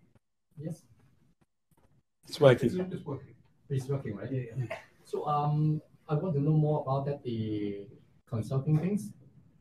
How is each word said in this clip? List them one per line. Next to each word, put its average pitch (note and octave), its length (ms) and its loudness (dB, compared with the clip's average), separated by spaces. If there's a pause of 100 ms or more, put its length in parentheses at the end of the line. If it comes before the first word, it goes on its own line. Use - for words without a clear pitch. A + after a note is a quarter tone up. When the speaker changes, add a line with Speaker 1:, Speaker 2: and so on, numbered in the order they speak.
(580)
Speaker 1:
Yes. D#3+ 260 -10 (1400)
Speaker 2:
It's - 120 -10
working. B2 300 8
Speaker 1:
It's, F#3 240 -2
it's - 120 -10
working. - 280 -10 (360)
It's C3+ 200 -4
working, B2 260 -4
right? G#2+ 160 -8
Speaker 3:
Yeah, C3 100 -2 (140)
yeah. B2+ 200 -6 (280)
Speaker 1:
So, - 240 -6
um, D3+ 540 2 (260)
I D#3 60 0
want D3+ 220 0
to C#3 40 2
know D3+ 120 4
more D3+ 320 4
about C#3 240 -2
that, C#3 160 -4
the G#2 640 -4 (420)
consulting C3+ 480 0
things. G3 340 -2 (500)